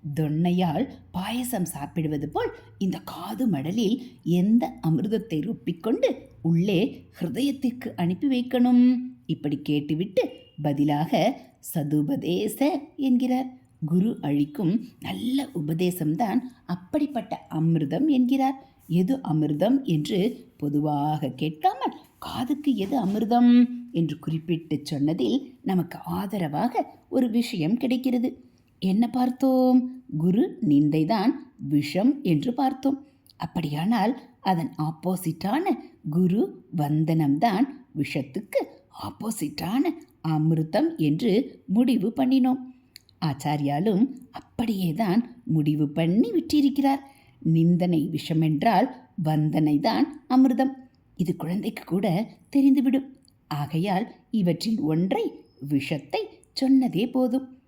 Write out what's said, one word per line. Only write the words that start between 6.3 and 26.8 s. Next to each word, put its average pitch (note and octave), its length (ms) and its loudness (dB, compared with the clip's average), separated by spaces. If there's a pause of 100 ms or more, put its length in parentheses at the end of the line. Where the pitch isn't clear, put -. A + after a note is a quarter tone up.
உள்ளே F3+ 680 0 (100)
ஹிருதயத்திற்கு B3 760 -4
அனுப்பி F3+ 320 0
வைக்கணும்? B3 680 4 (300)
இப்படி D3 300 -2
கேட்டுவிட்டு D3+ 760 -2 (320)
பதிலாக D#3 760 2 (340)
"சதுபதேச" F3+ 1040 -2 (160)
என்கிறார். B3+ 500 0 (400)
குரு F3+ 340 0
அளிக்கும் D3 680 0 (120)
நல்ல B3+ 540 -4
உபதேசம்தான் F3 840 0 (280)
அப்படிப்பட்ட - 840 -4
அமிர்தம் D#3+ 560 0
என்கிறார். C4+ 680 0 (140)
எது F#3 280 2
அமிர்தம் D#3 680 0
என்று F#3 760 -2
பொதுவாக D3 720 -2
கேட்காமல், E3 680 -4 (220)
காதுக்கு C#4 560 -4
எது G#3+ 320 -2
அமிர்தம் A#3+ 600 4 (260)
என்று D#3 260 -2
குறிப்பிட்டு D#3+ 640 -4
சொன்னதில் E3 800 -2
நமக்கு F3 360 -2
ஆதரவாக F#3 880 -4 (220)